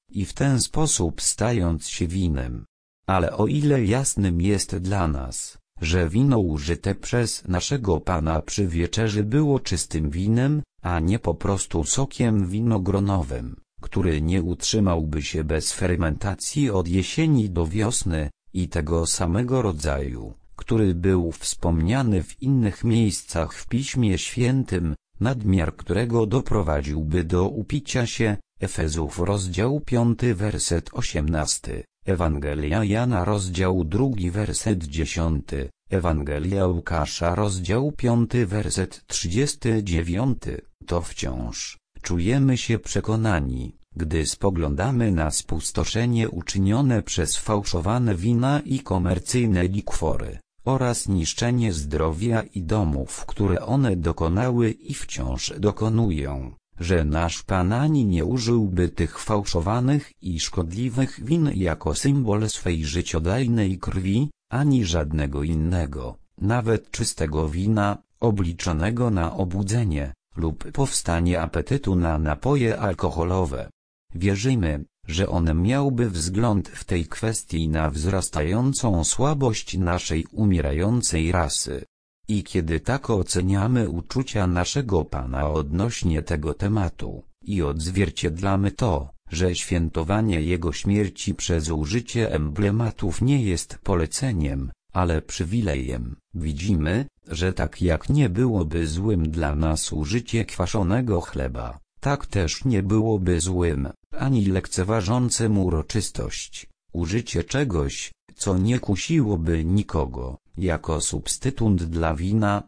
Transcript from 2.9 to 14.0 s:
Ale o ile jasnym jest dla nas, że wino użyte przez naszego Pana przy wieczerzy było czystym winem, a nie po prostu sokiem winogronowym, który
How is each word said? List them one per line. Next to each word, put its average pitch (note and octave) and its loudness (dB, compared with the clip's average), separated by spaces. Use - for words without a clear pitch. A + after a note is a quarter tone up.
Ale F#2 0
o G#2+ 4
ile C#3+ 2
jasnym G2 2
jest G2 0
dla F#2 0
nas, C2 -6
że E2 2
wino A#2+ 4
użyte E2 0
przez - -2
naszego F#2 0
Pana D#2+ 0
przy - -2
wieczerzy G#2 0
było C#3 2
czystym D#2 -2
winem, A#2 2
a F2 -2
nie F#2 2
po E2+ 0
prostu F#2+ 0
sokiem A2 2
winogronowym, F#2+ 0
który E2 2